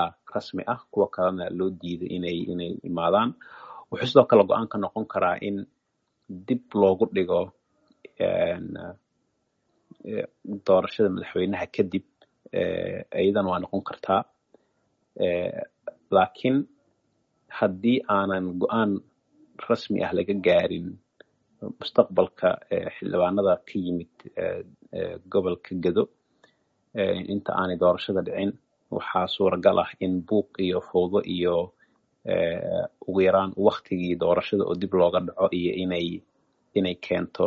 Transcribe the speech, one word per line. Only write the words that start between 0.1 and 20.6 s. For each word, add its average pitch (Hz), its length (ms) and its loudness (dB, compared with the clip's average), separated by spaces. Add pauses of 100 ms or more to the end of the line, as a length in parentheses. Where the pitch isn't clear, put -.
rasmi - 400 -8
ah, 120 200 -4
kuwa - 240 0
kalena 92 420 -2
loo 92 200 -2
diido 87 360 -8
inay, 87 360 -4
inay 87 380 -6
imaadaan. 90 500 2 (540)
Wuxuu - 220 -6
sidoo 127 200 8
kale 107 180 8
go'aanka 110 340 0
noqon 101 280 -4
karaa 90 320 0
in 101 180 -4 (760)
dib 98 400 -4
loogu 95 420 4
dhigo, 87 300 0 (760)
en, 87 500 -2 (1400)
eh, 107 240 -6 (340)
doorashada 95 500 2
madaxweynaha 92 560 -4
kadib, 95 400 -2 (420)
eh, 92 520 -4 (100)
iyadana 98 400 2
waa 90 100 0
noqon 95 220 -6
kartaa. - 400 -2 (920)
Eh, 90 440 -2 (460)
laakiin 98 500 2 (920)
haddii 107 540 0
aanan 95 400 0 (140)
go'aan 107 320 2 (680)
rasmi - 440 -2
ah 85 100 -2
laga 92 220 -2
gaarin 87 540 2 (800)